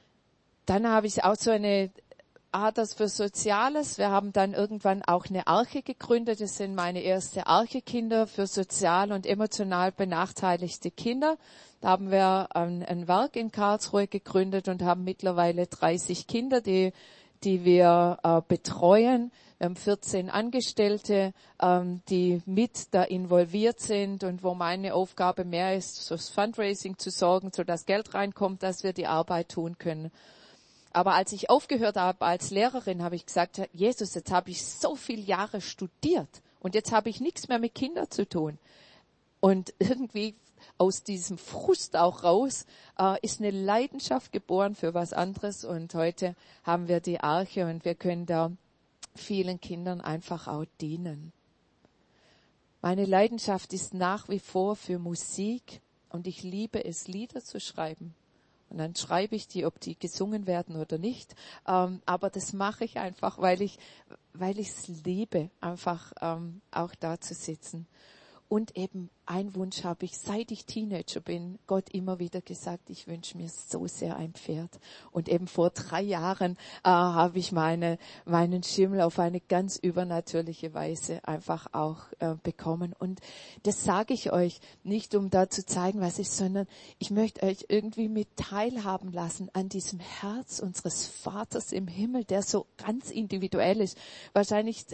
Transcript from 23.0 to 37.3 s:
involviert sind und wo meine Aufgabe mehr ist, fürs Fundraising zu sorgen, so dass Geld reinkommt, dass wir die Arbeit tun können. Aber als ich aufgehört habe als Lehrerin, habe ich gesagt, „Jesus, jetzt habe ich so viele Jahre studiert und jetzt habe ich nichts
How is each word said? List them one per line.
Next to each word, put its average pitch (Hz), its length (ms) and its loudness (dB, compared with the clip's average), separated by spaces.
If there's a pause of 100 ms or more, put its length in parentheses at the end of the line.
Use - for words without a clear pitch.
involviert 180 760 2
sind 196 420 -2
und 180 220 -4
wo 180 100 0
meine 180 400 -2
Aufgabe 185 500 0
mehr 180 300 0
ist, - 320 -6
fürs - 220 -6
Fundraising 202 680 -2
zu - 140 -8
sorgen, 185 420 2
so 170 120 -2
dass 170 200 -4
Geld 202 300 0
reinkommt, 196 480 -2
dass 190 220 -2
wir 190 80 -2
die 180 160 -4
Arbeit 170 400 0
tun 170 280 -6
können. 160 360 -6 (800)
Aber 180 220 4
als 190 180 2
ich - 180 0
aufgehört 226 460 4
habe 185 280 0
als 175 260 0
Lehrerin, 202 520 0
habe 175 140 -4
ich - 100 -10
gesagt, - 340 0 (120)
„Jesus, 208 420 0
jetzt - 160 -6
habe 180 200 2
ich 175 140 -8
so - 300 -2
viele 226 280 -8
Jahre 196 380 -2
studiert - 800 -2 (180)
und 185 160 -2
jetzt 220 160 -2
habe 220 160 4
ich 220 120 -6
nichts - 280 -4